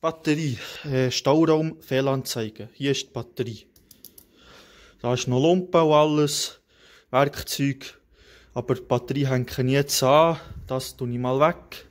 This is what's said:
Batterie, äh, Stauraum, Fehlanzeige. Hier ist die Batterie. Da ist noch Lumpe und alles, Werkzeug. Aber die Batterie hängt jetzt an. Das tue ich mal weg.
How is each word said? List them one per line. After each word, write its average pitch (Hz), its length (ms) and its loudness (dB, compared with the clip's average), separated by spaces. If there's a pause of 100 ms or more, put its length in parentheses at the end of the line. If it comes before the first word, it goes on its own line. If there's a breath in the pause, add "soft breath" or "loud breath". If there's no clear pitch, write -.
Batterie, 156 580 -2 (260 loud breath)
äh, 131 260 0
Stauraum, 156 680 2
Fehlanzeige. 131 920 -4
Hier 139 200 -2
ist - 160 -4
die - 40 -20
Batterie. - 540 -8 (1300 loud breath)
Da 120 140 -2
ist 123 140 -4
noch 123 120 0
Lumpe 170 420 2
und 156 100 4
alles, 151 680 2 (500 soft breath)
Werkzeug. 139 880 -2 (560 soft breath)
Aber 107 200 -2
die - 80 -12
Batterie 131 440 -2
hängt 127 300 -2
jetzt 135 460 0
an. 156 360 4 (280 loud breath)
Das 127 300 -8
tue 123 140 -6
ich 120 80 -6
mal 127 220 0
weg. - 500 -2